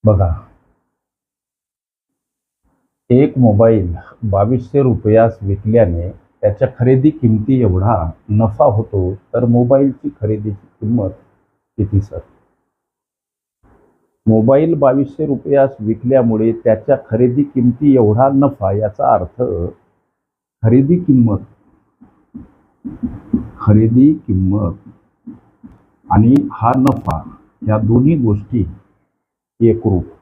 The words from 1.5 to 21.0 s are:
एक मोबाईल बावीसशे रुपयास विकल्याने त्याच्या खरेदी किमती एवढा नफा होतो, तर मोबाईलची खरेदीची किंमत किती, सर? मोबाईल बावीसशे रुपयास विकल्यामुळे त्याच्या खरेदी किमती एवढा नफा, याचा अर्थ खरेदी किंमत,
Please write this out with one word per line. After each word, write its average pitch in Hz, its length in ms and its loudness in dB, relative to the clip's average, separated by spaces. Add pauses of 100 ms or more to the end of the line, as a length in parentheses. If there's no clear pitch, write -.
एक 139 280 2
मोबाईल 107 560 2 (360)
बावीसशे 120 520 -2
रुपयास 110 600 2
विकल्याने 98 680 -2
त्याच्या - 580 -4 (100)
खरेदी 131 320 2
किमती 120 500 0
एवढा 95 500 0 (200)
नफा 107 360 0
होतो, 98 480 -2
तर 117 300 -6
मोबाईलची 127 640 0 (120)
खरेदीची 104 460 -6 (140)
किंमत 107 300 -2 (680)
किती, 101 220 0
सर? - 180 -12 (2000)
मोबाईल 135 480 2
बावीसशे 139 520 -2
रुपयास 139 540 -2
विकल्यामुळे 113 720 0 (120)
त्याच्या 110 320 0 (140)
खरेदी 123 340 0
किमती 135 500 0
एवढा 120 400 4
नफा, 135 380 0
याचा 110 420 -2
अर्थ 95 280 -4 (1200)
खरेदी 135 360 2
किंमत, 120 400 2 (2250)